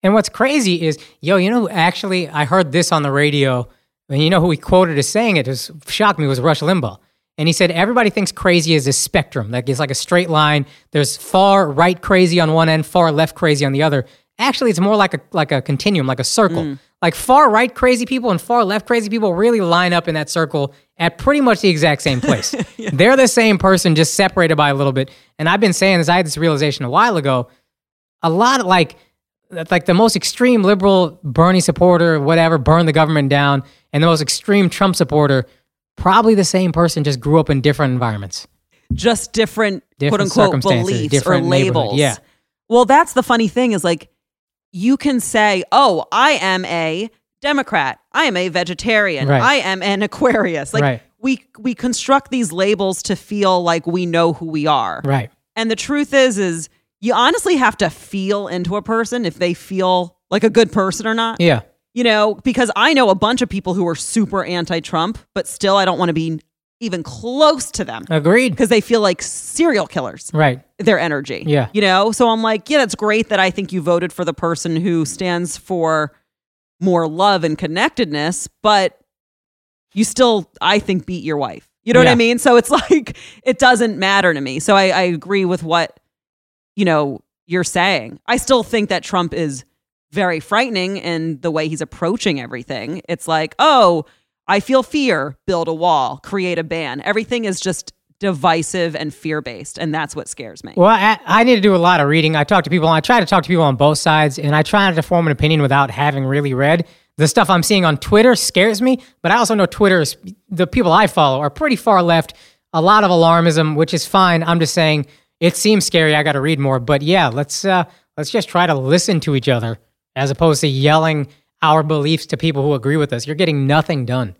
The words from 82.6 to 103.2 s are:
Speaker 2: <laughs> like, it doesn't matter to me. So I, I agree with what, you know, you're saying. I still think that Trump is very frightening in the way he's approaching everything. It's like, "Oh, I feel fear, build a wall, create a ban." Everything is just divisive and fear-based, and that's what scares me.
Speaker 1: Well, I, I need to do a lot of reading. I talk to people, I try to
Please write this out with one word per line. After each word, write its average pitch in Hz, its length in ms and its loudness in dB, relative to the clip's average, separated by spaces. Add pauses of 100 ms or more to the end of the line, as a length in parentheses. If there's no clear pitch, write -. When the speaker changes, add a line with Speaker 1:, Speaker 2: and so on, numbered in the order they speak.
Speaker 2:
<laughs> - 200 0
like, - 280 0 (260)
it - 160 -2
doesn't 233 380 2
matter 190 360 2
to 139 80 -4
me. 135 180 -6
So 196 160 2
I, 190 140 4
I 185 140 0
agree 180 420 -2
with 175 180 -4
what, 165 360 -4 (760)
you 202 100 0
know, 151 360 0 (240)
you're 175 180 -2
saying. 175 600 -2
I 247 120 -2
still 254 260 0
think 208 260 -4
that 180 140 -4
Trump 175 300 -4
is 143 320 -8 (460)
very 180 280 -2
frightening 202 580 -4
in 160 440 -6
the 170 100 -4
way 156 160 -4
he's 156 140 -8
approaching 170 580 -4
everything. 123 720 -10
It's - 180 -8
like, 160 320 -2
"Oh, 214 460 4 (420)
I 202 120 0
feel 262 240 0
fear, 180 540 -4 (100)
build 170 200 -2
a 165 60 -6
wall, 156 500 -2
create 180 360 -4
a 165 40 -6
ban." 147 380 -8
Everything 226 440 -4
is 190 140 -6
just - 340 -8 (260)
divisive 170 760 -2
and 151 180 -8
fear-based, 147 640 -10
and 156 160 -6
that's 151 220 -6
what 147 140 -12
scares 107 340 -18
me. - 140 -18
Speaker 1:
Well, 180 100 4
I, 214 380 2
I 220 180 2
need 247 120 4
to 202 60 0
do 196 140 4
a - 20 2
lot 170 220 4
of 139 80 2
reading. 156 300 2
I 147 80 0
talk 190 180 2
to - 60 -8
people, 160 180 0
I 160 140 2
try 240 180 2
to 180 60 0